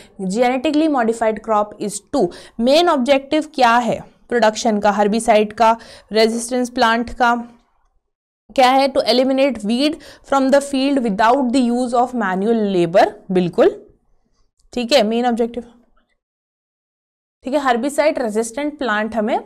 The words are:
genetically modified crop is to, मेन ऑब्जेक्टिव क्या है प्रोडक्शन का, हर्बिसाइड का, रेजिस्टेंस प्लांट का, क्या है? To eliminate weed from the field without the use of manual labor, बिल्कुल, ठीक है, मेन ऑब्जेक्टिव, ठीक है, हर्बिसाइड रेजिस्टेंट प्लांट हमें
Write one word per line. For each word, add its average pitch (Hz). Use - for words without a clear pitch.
genetically 262
modified 226
crop 214
is 202
to, 190
मेन 294
ऑब्जेक्टिव 277
क्या 240
है 226
प्रोडक्शन 220
का, 208
हर्बिसाइड 214
का, 226
रेजिस्टेंस 233
प्लांट 233
का, 240
क्या 254
है? 269
To 277
eliminate 262
weed 277
from 269
the 277
field 269
without 233
the 262
use 240
of 254
manual 208
labor, 175
बिल्कुल, 180
ठीक 240
है, 269
मेन 233
ऑब्जेक्टिव, 233
ठीक 254
है, 294
हर्बिसाइड 277
रेजिस्टेंट 240
प्लांट 220
हमें 240